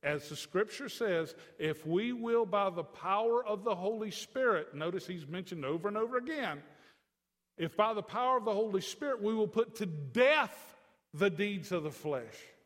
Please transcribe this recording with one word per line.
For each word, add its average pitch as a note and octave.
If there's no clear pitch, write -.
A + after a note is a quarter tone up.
as D3
the D#3
scripture G#3+
says, E3+
if D#3
we G3+
will, A#3
by G3+
the E3+
power A3+
of G#3
the G#3+
Holy G#3+
Spirit, G#3
notice E3+
he's E3
mentioned F3
over E3
and G#3
over A#3
again, B3
if E3
by A3
the G#3
power B3+
of A3
the A3
Holy G3+
Spirit C4
we G#3+
will A3
put A3
to G#3
death G#3
the F#3+
deeds F#3+
of E3+
the D3+
flesh. B2+